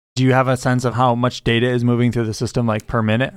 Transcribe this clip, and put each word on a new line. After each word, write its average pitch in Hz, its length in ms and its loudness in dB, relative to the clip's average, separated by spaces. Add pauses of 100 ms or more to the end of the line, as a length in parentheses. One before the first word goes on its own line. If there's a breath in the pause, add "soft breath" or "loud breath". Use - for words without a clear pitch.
(140)
Do 127 100 0
you 131 100 4
have 131 140 2
a 127 80 0
sense 127 280 -2
of 117 100 -2
how 123 200 2
much 123 300 -4
data 117 220 2
is 123 160 0
moving 120 300 2
through 113 140 -2
the 110 80 -6
system, 120 320 -4
like, 107 200 -4
per 117 160 -2
minute 113 340 0